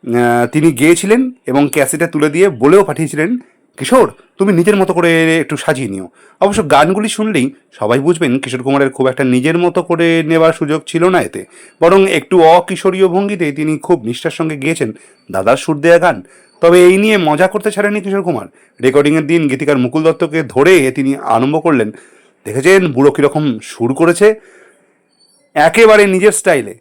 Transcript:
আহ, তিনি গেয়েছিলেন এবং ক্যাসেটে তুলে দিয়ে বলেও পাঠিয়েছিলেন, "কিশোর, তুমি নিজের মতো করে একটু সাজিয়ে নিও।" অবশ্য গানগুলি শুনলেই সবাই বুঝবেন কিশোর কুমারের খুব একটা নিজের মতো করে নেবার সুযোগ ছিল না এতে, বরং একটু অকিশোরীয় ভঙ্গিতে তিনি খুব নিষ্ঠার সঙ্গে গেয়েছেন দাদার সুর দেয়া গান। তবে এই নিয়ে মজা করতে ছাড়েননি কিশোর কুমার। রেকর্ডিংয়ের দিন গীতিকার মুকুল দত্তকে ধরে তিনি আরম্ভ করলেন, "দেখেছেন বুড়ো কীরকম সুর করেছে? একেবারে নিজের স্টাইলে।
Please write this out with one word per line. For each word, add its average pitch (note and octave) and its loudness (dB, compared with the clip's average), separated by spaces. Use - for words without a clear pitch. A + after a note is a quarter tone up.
আহ, A#2+ 0
তিনি D3+ 0
গেয়েছিলেন F#3+ 0
এবং C#3 0
ক্যাসেটে D3 -2
তুলে D3+ -2
দিয়ে F3+ 2
বলেও D3+ 2
পাঠিয়েছিলেন, D#3 -6
"কিশোর, A3+ 0
তুমি G3 0
নিজের F3+ 2
মতো F#3+ 0
করে E3 0
একটু D3 -6
সাজিয়ে C3 -4
নিও।" F#2+ -10
অবশ্য G3 0
গানগুলি F3+ 2
শুনলেই G3 -4
সবাই A2+ -2
বুঝবেন D3 0
কিশোর B2+ -8
কুমারের C#3 0
খুব C3 -2
একটা C3 -2
নিজের C3 0
মতো F3 0
করে E3 -2
নেবার D#3+ 2
সুযোগ D3+ -4
ছিল E3+ -2
না F3+ 0
এতে, F#2+ -10
বরং F#3+ 4
একটু F3 0
অকিশোরীয় F3+ 2
ভঙ্গিতে F3+ -4
তিনি D3+ -4
খুব D3+ -2
নিষ্ঠার B2 -6
সঙ্গে D#3+ -6
গেয়েছেন C3+ -6
দাদার F#2+ 0
সুর D3 -6
দেয়া E3+ 4
গান। D#3+ 0
তবে F3 6
এই F#3 6
নিয়ে G#3+ 0
মজা D#3+ 0
করতে G#3 -4
ছাড়েননি G#3 -4
কিশোর G3 -6
কুমার। C#3 -6
রেকর্ডিংয়ের C#3+ 0
দিন D#3+ 0
গীতিকার C3+ -2
মুকুল B2+ -2
দত্তকে D#3+ -2
ধরে C#3 2
তিনি C3+ -4
আরম্ভ C3+ -2
করলেন, C3 0
"দেখেছেন D#3 2
বুড়ো C3+ 4
কীরকম C#3 -2
সুর A#2 -6
করেছে? E3+ 2
একেবারে G#3 4
নিজের F#3+ 2
স্টাইলে। C3+ -2